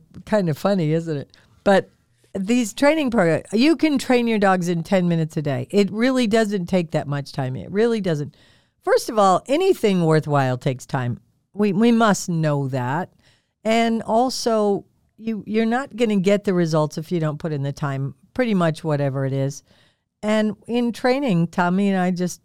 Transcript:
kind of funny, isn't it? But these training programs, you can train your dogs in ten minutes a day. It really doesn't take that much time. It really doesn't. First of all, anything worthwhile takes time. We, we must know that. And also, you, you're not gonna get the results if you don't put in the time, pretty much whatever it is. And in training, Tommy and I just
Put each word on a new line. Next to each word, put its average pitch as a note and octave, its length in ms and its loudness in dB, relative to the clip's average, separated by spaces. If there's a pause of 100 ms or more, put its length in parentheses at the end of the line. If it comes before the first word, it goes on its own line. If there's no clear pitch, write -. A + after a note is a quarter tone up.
(260)
kind G3+ 240 0
of C#3+ 80 -2
funny, F#3 340 0
isn't E3 240 -2
it? - 220 -12 (260)
But F#3+ 260 4 (440)
these G#3+ 400 -2
training C#4+ 360 2
programs, F3 440 2
you C4+ 240 4
can D4+ 200 2
train A#3+ 300 0
your A3 120 0
dogs F#3 280 2
in E3+ 160 -2
ten F#3 240 0
minutes E3 300 -2
a D#3 40 -2
day. C3 300 -4
It G3+ 200 2
really B3 360 0
doesn't G#3 380 0
take F3 260 -2
that D3+ 160 -2
much C#3+ 240 -6
time. C3 240 -6
It G2 160 -12
really A3+ 300 0
doesn't. D3 340 -4 (480)
First G#4 260 0
of A3+ 80 -4
all, F#3+ 300 4
anything B3 560 2
worthwhile C#3+ 540 2
takes C3 280 -6
time. B2 340 -4 (340)
We, G3+ 180 0
we A3+ 220 2
must A3+ 340 2
know D3+ 400 0
that. C3 460 -4 (500)
And A3+ 400 0
also, A3 800 0 (340)
you, A3 300 -6
you're A3 180 0
not A#3+ 300 -2
gonna G#3+ 240 2
get G3+ 240 2
the G3 100 0
results D#3+ 440 0
if D#3+ 160 -10
you F3 80 -2
don't D3+ 180 -4
put D#3+ 140 -6
in C#3 100 -4
the C#3 100 -4
time, C#3 400 -6 (200)
pretty A#3 200 -2
much E3 300 0
whatever C#3 420 -2
it C3 80 -4
is. C3+ 300 -4 (580)
And G#3+ 360 0 (100)
in A#3+ 240 -2
training, B3 560 0
Tommy F3+ 420 0
and F#3+ 80 2
I F3+ 140 0
just F3 340 -6